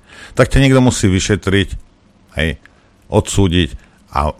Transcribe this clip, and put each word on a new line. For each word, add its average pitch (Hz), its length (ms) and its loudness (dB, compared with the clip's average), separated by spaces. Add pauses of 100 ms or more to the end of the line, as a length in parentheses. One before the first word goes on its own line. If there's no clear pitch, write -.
(360)
tak 123 160 0
ťa 135 100 4
niekto 131 220 4
musí 117 260 0
vyšetriť, 95 580 0 (680)
hej, 78 220 -4 (480)
odsúdiť 90 680 0 (380)
a 73 260 -2